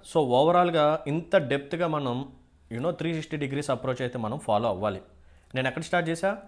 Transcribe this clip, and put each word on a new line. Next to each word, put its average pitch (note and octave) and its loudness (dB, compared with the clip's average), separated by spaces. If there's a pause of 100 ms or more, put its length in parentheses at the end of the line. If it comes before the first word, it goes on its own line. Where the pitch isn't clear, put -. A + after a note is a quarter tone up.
(100)
So E3+ 2 (200)
ఓవరాల్గా E3 6 (280)
ఇంత E3 0 (160)
డెప్త్గా E3 -2
మనం, B2+ -2 (520)
you A#2 -6
know, - -2
త్రీ E3 -2
సిక్స్టీ D#3 -6
డిగ్రీస్ C#3 -4
అప్రోచ్ C3 -2
అయితే A#2+ -6
మనం B2 -6
ఫాలో A2 2
అవ్వాలి. G2 -2 (540)
నేను C3 -2
ఎక్కడ D#3+ -8
స్టార్ట్ E3+ 0
చేశా? F3+ 0 (180)